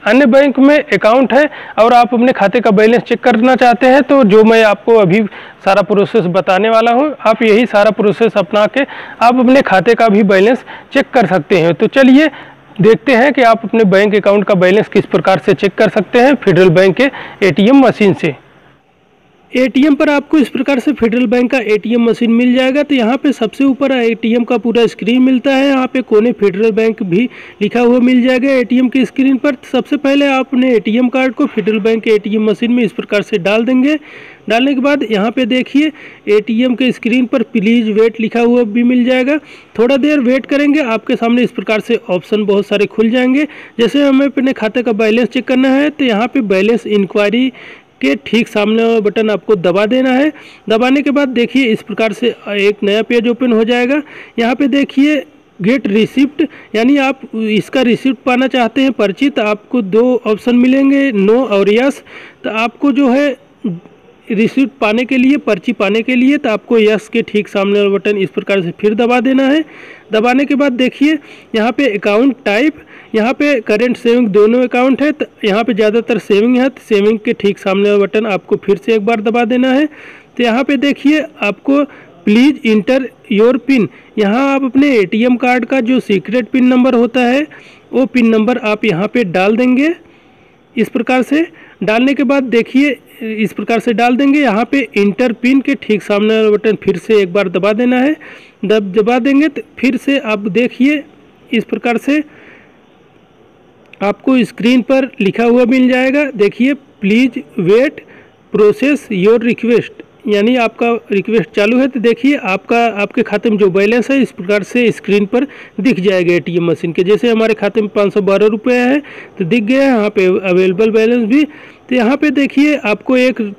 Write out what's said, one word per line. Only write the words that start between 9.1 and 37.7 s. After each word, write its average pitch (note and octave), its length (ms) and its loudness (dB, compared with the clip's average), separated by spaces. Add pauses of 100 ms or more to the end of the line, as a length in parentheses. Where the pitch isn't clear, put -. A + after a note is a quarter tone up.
आप B3 160 2
अपने C4 240 4
खाते F#3+ 320 2
का A3+ 140 2
भी G#3 160 2
बैलेंस G3+ 400 2 (280)
चेक - 180 -2
कर A#3 180 2
सकते F#3 300 0
हैं। E3 160 2
तो A3 140 -2
चलिए C4+ 400 4 (520)
देखते A3 340 2
हैं B3+ 180 2
कि C4+ 120 0
आप A3+ 200 2
अपने A3+ 220 0
बैंक G3 300 2
अकाउंट G3+ 280 0
का G#3+ 120 0
बैलेंस F#3 320 2
किस - 180 0
प्रकार F#3+ 320 0
से G3 160 0
चेक G3 200 -4
कर A3 160 0
सकते A3 300 -2
हैं C4+ 160 4
फेडरल F#3 340 2
बैंक F#3 260 2
के C4+ 140 0 (320)
एटीएम G#3 440 4
मशीन G3+ 280 2
से। D3+ 200 -4 (1160)
एटीएम C4 420 0
पर D4+ 160 0
आपको C#4+ 280 0
इस B3 100 2
प्रकार C4+ 320 -4
से D4 120 -2
फेडरल A#3 340 -2
बैंक B3 240 0
का C4+ 140 -2
एटीएम G#3+ 380 0
मशीन A3+ 300 0
मिल B3 220 2
जाएगा। C4 280 0
तो C#4+ 120 -2
यहाँ B3 220 0
पे C#4 160 -2
सबसे A#3 320 -4
ऊपर C4+ 300 0
एटीएम A#3 500 -2
का B3 140 -2
पूरा A#3 280 0
स्क्रीन A#3+ 360 -2
मिलता C4 320 0
है, C4+ 120 0
यहाँ C4 200 0
पे B3+ 160 -4
कोने A3+ 300 0
फेडरल G3+ 400 0
बैंक A3 320 -2
भी G3 240 -2 (340)
लिखा G#3 180 -2
हुआ B3 200 2
मिल B3 220 2
जाएगा B3+ 300 0
एटीएम B3+ 360 0
की B3+ 160 0
स्क्रीन C4+ 320 -2
पर। D4 200 -2 (160)
सबसे B3+ 260 -4
पहले C#4 300 0
आप C4 180 -2
अपने B3+ 280 0
एटीएम A#3 340 0
कार्ड C4 260 -2
को D4 120 -2
फेडरल G#3+ 340 -4
बैंक A3+ 240 -2
के A#3 60 -2
एटीएम G#3+ 400 0
मशीन A#3 220 -2
में B3 100 0
इस G3 100 -2
प्रकार - 300 -4
से G#3+ 180 -4
डाल G#3 240 0
देंगे। C4 340 0 (500)
डालने B3+ 260 0
के B3 60 -4
बाद C#4 300 0
यहाँ G#3+ 200 0
पे B3+ 160 -2
देखिए C4+ 460 -2 (360)
एटीएम A3 460 0
के B3+ 180 0
स्क्रीन A#3+ 340 -2
पर B3+ 180 -2
"प्लीज A3 460 0